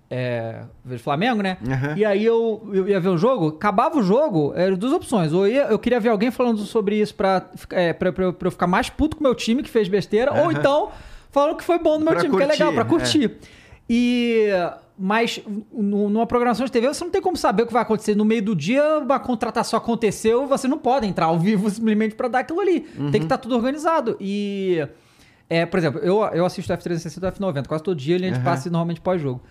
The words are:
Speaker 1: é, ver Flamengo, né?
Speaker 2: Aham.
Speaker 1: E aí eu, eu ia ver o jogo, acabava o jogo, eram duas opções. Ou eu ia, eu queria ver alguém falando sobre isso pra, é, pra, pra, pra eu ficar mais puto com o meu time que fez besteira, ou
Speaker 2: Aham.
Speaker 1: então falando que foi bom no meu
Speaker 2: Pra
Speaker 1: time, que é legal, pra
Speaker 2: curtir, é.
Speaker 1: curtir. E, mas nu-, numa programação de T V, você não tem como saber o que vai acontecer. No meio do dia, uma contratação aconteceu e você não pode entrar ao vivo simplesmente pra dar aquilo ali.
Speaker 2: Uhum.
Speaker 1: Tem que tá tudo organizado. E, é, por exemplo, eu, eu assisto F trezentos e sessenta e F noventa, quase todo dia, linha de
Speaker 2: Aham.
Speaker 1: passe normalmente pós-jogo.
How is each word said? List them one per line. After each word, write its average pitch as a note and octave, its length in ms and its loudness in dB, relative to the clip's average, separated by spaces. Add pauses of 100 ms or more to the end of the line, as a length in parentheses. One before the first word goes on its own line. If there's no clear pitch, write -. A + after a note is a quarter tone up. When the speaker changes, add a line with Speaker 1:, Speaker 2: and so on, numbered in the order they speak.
Speaker 1:
é, A#2 520 -6 (240)
ver B2 140 -10
Flamengo, G3+ 420 -2
né? F#3+ 160 -4 (120)
Speaker 2:
Aham. C#3 280 -2
Speaker 1:
E G#3 80 2
aí G#3 180 2
eu, A3+ 480 0
eu F#3+ 160 0
ia G3+ 100 2
ver F3+ 120 0
o F3+ 80 2
jogo, F#3+ 320 2
acabava G#3+ 480 0
o A#3 60 2
jogo, F3+ 520 2
eram F#3+ 220 2
duas B3 160 0
opções. F#3 400 0
Ou F#3+ 120 2
eu G#3 80 2
ia, C#4 100 4
eu A3 140 2
queria A#3+ 220 0
ver G#3 100 0
alguém A3+ 220 2
falando A#3+ 280 0
sobre G#3 380 0
isso G#3 160 0
pra, F#3+ 320 0 (260)
é, F3 200 2
pra, F3+ 220 0
pra, F#3 180 0
pra F3+ 160 -6
eu F3 40 2
ficar F3+ 160 -2
mais G3 220 2
puto D#4 280 -2
com - 40 -10
o C#4+ 60 2
meu A#3+ 80 4
time A#3+ 260 0
que - 80 -10
fez G#3+ 200 0
besteira, G#3 420 0
ou D4+ 140 2
Speaker 2:
Aham. E4 80 0
Speaker 1:
então D4 380 2 (380)
falando D4+ 280 0
que - 60 -14
foi E4+ 140 2
bom D#4 220 2
no D#4 60 0
meu D#4+ 80 2
Speaker 2:
Pra - 80 2
Speaker 1:
time, C#4+ 160 2
que C#4 60 4
é C#4 40 4
legal, D4+ 240 2
pra A3+ 140 0
Speaker 2:
curtir, C#4+ 400 2
é. - 20 0
Speaker 1:
curtir. - 220 -10 (400)
E, A#3 580 2 (500)
mas A3 440 0 (320)
nu-, G#3 360 0
numa A3 160 2
programação A#3+ 400 0
de A3+ 60 -6
T B3 80 2
V, A3+ 80 2
você D4 160 -4
não F4 80 -6
tem G4 100 0
como F#4 140 0
saber A#3 280 2
o A#3 40 -2
que A#3 60 -8
vai B3 80 2
acontecer. - 340 0
No G#3 80 2
meio A3+ 180 2
do G#3 140 -2
dia, C#4 440 2
uma C4 200 0
contratação A#3 580 -2
aconteceu A3+ 680 0
e - 20 -8
você C4 220 0
não D4+ 80 0
pode C4 280 0
entrar F3+ 200 0
ao E3 120 2
vivo G3+ 320 2
simplesmente G#3+ 460 0
pra B3+ 140 -4
dar B3 100 0
aquilo D#4+ 220 -2
ali. F4 260 0 (100)
Speaker 2:
Uhum. C#3+ 140 -2
Speaker 1:
Tem D#3 80 2
que D#3+ 80 0
tá B3+ 100 2
tudo A#3+ 180 -4
organizado. C#4+ 640 0
E, G3 680 -2 (640)
é, E3 160 2
por E3+ 120 -2
exemplo, D#3+ 240 0
eu, G3 200 2 (120)
eu E3+ 120 2
assisto F3+ 280 -4
F E3+ 100 -6
trezentos E3+ 220 -6
e E3 40 -8
sessenta F3+ 180 -8
e - 20 -2
F - 100 -10
noventa, D3 300 -4
quase D#3 120 -4
todo F3+ 140 -2
dia, D3+ 220 -2
linha F#3 140 -2
de B2+ 60 -2
Speaker 2:
Aham. B2 60 -2
Speaker 1:
passe C3+ 260 -2
normalmente E3+ 300 -2
pós-jogo. C#3+ 520 -2